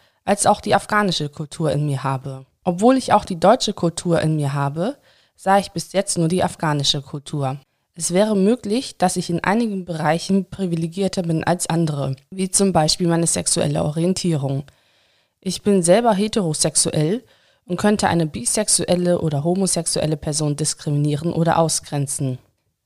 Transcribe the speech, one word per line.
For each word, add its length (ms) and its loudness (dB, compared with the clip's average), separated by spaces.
als 220 0
auch 140 4
die 160 2
afghanische 540 -2
Kultur 420 -4
in 120 0
mir 200 -4
habe. 420 -6
Obwohl 340 4
ich 160 0
auch 120 4
die 160 -8
deutsche 320 4
Kultur 480 0
in 160 0
mir 160 -2
habe, 460 -4
sah 240 2
ich 140 -2
bis 200 -8
jetzt 240 -2
nur 120 2
die 160 0
afghanische 580 0
Kultur. 560 -6
Es 160 -4
wäre 240 4
möglich, 600 0
dass 180 0
ich 140 -4
in 120 -2
einigen 420 0
Bereichen 640 0
privilegierter 760 -2
bin 200 -2
als 260 -2
andere, 460 0
wie 220 -4
zum 200 4
Beispiel 360 2
meine 180 2
sexuelle 560 0
Orientierung. 800 -2
Ich 200 -6
bin 200 4
selber 300 4
heterosexuell 1120 0
und 140 -6
könnte 300 2
eine 180 2
bisexuelle 960 0
oder 200 -2
homosexuelle 760 -2
Person 360 -2
diskriminieren 800 -2
oder 260 2
ausgrenzen. 800 -2